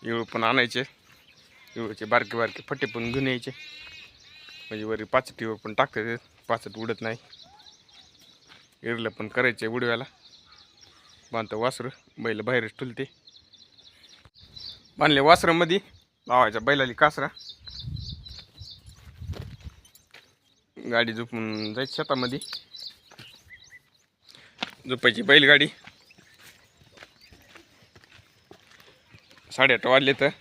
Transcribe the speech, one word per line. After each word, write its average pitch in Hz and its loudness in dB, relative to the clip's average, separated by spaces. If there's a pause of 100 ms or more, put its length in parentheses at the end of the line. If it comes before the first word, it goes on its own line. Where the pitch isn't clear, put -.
इळू 117 -4
पण 113 -4
आणायचे. 120 2 (920)
इळूचे 110 -8
बारके 113 0
बारके 113 -4
फट्टे 135 -4
पण 117 -4
घेऊन 135 -2
यायचे. 127 -4 (1200)
म्हणजे 107 -10
वरी 107 -4
पाचटीवर 113 -2 (100)
पण 110 -10
टाकता 131 0
येते. 117 -6 (240)
पाचट 113 -4
उडत 113 -6
नाही. 113 -6 (1700)
इरलं 113 -4
पण 107 -10
करायचे 120 0
उडव्याला. 120 -2 (1300)
बांधतो 110 -6
वासरं, 123 -4 (300)
बैल 110 -4
बाहेरच 113 -2
ठुलते. 131 -10 (1900)
बांधले 147 4
वासरामध्ये, 170 6 (480)
लावायचा 117 4
बैलाली 131 0
कासरा. 147 2 (3750)
गाडी 117 2
झोपून 110 -6
जायची 131 -6
शेतामध्ये. 131 -2 (2500)
झोपायची 123 2
बैलगाडी. 143 8 (4000)
साडेआठ 131 6
वाजले 135 6
तर 139 4 (120)